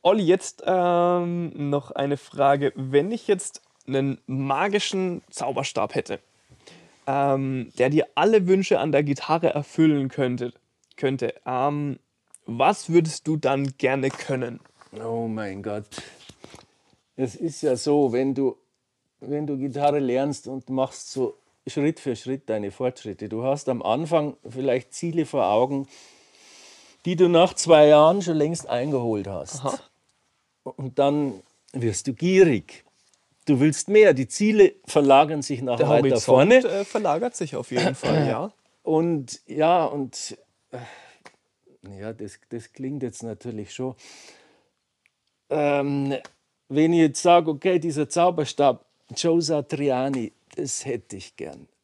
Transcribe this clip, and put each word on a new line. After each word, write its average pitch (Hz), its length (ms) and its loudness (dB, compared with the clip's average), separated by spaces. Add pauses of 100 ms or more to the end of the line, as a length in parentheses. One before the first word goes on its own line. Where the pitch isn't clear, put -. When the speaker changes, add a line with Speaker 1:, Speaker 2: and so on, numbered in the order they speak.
Speaker 1:
Olli, 202 220 2
jetzt, - 420 0
ähm, 175 1040 0
noch 143 220 -4
eine 139 260 -4
Frage. 139 580 0
Wenn 139 360 0
ich 233 160 -8
jetzt - 340 -4 (260)
einen 135 400 -2
magischen 175 1000 -2
Zauberstab - 680 -6
hätte, - 240 -6 (880)
ähm, 135 720 -2
der 123 120 2
dir 151 260 2
alle 190 320 4
Wünsche 190 320 2
an 151 120 -2
der 147 120 2
Gitarre 151 500 -2
erfüllen 147 560 0
könnte, 123 440 -4 (440)
könnte, 135 380 -4 (100)
ähm, 143 540 -4 (460)
was 139 440 0
würdest 165 380 2
du 156 100 -2
dann 139 400 -2
gerne 135 320 0
können? 123 500 -6 (440)
Speaker 2:
Oh 117 240 -6
mein 101 340 -8
Gott. 104 260 -8 (1300)
Es 127 200 -6
ist - 260 -8
ja 135 140 0
so, 147 360 0
wenn 135 220 -2
du, 135 240 -2 (600)
wenn 143 280 -8
du 143 100 -6
Gitarre 143 420 -2
lernst 135 480 -2
und 131 220 -12
machst 131 420 -6
so 123 260 -4 (300)
Schritt 151 320 -4
für 123 160 -6
Schritt 131 340 -10
deine 104 220 -4
Fortschritte. 110 580 -8
Du 110 140 -6
hast 139 260 -4
am 120 120 -8
Anfang 147 560 -2 (100)
vielleicht 127 460 -4
Ziele 165 320 -4
vor 123 220 -2
Augen, 135 400 0 (1160)
die 180 100 -2
du 175 140 4
nach 175 240 4
zwei 151 340 6
Jahren 156 340 8
schon 165 160 -2
längst 151 300 -2
eingeholt 120 600 -2
hast. 98 320 -10
Speaker 1:
Aha. 135 200 -6 (840)
Speaker 2:
Und 135 360 -8
dann 139 420 0 (320)
wirst 120 340 -4
du 135 60 -4
gierig. 170 720 2 (600)
Du 135 140 4
willst 151 300 2
mehr. 208 240 8
Die 127 140 -2
Ziele 208 480 4 (100)
verlagern 147 560 4
sich 135 200 -6
nach 123 180 -2
Speaker 1:
Der 151 80 2
Speaker 2:
weiter 127 340 4
Speaker 1:
Horizont, - 40 -8
Speaker 2:
vorne. 196 400 6
Speaker 1:
äh, 196 200 -2
verlagert 208 500 -2
sich 151 200 -8
auf - 160 -8
jeden 131 240 -2
Fall, 151 280 -2
Speaker 2:
<clears throat> - 20 0
Speaker 1:
ja. 131 260 -4 (320)
Speaker 2:
Und 160 640 -2
ja, 160 380 2
und, 135 520 -10 (340)
äh, 127 60 -14 (1200)
ja, 110 140 -12
das, 110 260 -16 (100)
das 117 240 -14
klingt 135 300 -10
jetzt 117 200 -10
natürlich 110 500 -12
schon. 127 220 -8 (1500)
Ähm, 143 680 -2 (540)
wenn 156 240 2
ich 170 60 4
jetzt 156 220 2
sag, 175 260 6
okay, 170 320 0
dieser 151 300 -4
Zauberstab, 156 760 0 (300)
Joe 170 260 2
Satriani, 139 880 -4 (240)
das - 300 -8
hätte 117 320 -10
ich - 180 -18
gern. 69 320 -16 (160)